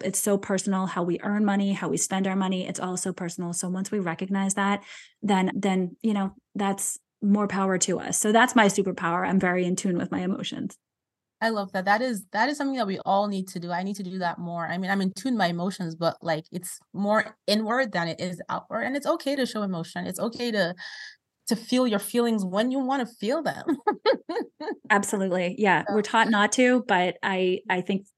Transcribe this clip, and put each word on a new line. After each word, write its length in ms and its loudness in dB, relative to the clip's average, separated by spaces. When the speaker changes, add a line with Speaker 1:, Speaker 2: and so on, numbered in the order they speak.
Speaker 1:
it's 140 -4
so 180 2
personal, 480 0
how 180 -2
we 180 -2
earn 220 0
money, 300 2
how 160 -4
we 80 0
spend 300 0
our 100 0
money. 280 0
It's 140 -6
all 160 -4
so 160 -4
personal. 400 -6
So 160 -4
once 240 -4
we 80 -2
recognize 540 -2
that, 320 0
then, 320 2
then, 480 0
you 120 0
know, 200 -2
that's 420 -2
more 240 4
power 340 2
to 200 0
us. 180 -4
So 140 2
that's 240 6
my 120 10
superpower. 600 0
I'm 120 4
very 260 2
in 100 0
tune 220 0
with 140 -4
my 100 -2
emotions. 560 -6
Speaker 2:
I 80 0
love 240 -4
that. 120 -2
That 160 4
is, 300 -2
that 160 2
is 100 -2
something 200 -2
that 100 0
we 120 -2
all 280 2
need 220 -4
to 100 -10
do. 100 -8
I 140 -4
need 140 -6
to 60 -8
do 160 -8
that 200 -2
more. 260 -6
I 120 -4
mean, 140 -2
I'm 100 0
in 100 0
tune 220 -4
with 60 0
my 80 2
emotions, 480 -4
but, 260 0
like, 320 -2
it's 260 -10
more 420 0
inward 440 2
than 160 -2
it 140 -6
is 260 -6
outward. 360 -4
And 120 -2
it's 120 -6
okay 280 0
to 100 0
show 180 -4
emotion. 420 -4
It's 140 -6
okay 320 -4
to, 240 0
to 80 2
feel 320 2
your 120 0
feelings 460 0
when 240 0
you 80 -2
wanna 300 0
feel 340 -4
them. 220 -4
<laughs> 640 -6
Speaker 1:
Absolutely. 680 2
Yeah. 300 6
Speaker 2:
So 80 0
Speaker 1:
We're 80 2
taught 260 4
not 240 4
to, 340 4
but 360 2
I, 460 0
I 120 0
think 240 -2